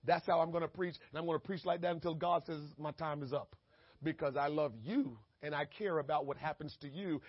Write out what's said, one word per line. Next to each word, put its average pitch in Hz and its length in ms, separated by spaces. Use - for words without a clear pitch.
That's 165 220
how 170 160
I'm 165 100
gonna 165 160
preach. 175 280
And 147 80
I'm 170 80
gonna 160 100
preach 180 260
like 175 180
that 175 100
until 170 240
God 170 300
says 160 140
my 151 140
time 147 300
is 131 120
up. 139 220
Because 151 340
I 143 120
love 151 340
you 147 380
and 147 140
I 147 100
care 170 340
about 147 260
what 139 120
happens 151 440
to 147 80
you. 165 400